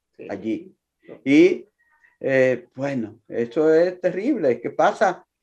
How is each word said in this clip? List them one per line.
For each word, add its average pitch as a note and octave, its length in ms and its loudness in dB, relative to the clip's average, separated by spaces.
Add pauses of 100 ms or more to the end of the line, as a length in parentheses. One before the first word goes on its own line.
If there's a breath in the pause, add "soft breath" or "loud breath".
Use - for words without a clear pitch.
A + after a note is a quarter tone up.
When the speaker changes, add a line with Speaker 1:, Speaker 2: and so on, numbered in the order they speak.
(160)
Speaker 1:
Sí. A2 140 -18
Speaker 2:
allí. G#2 460 -8 (260)
Speaker 1:
Sí. - 100 -20 (140)
Speaker 2:
Y, E3+ 440 4 (500)
eh, B2+ 560 0
bueno, B2+ 520 -6
eso D#3 460 0
es F3 260 2
terrible. F#3 600 -2
¿Qué - 80 -8
pasa? G3 560 0 (180)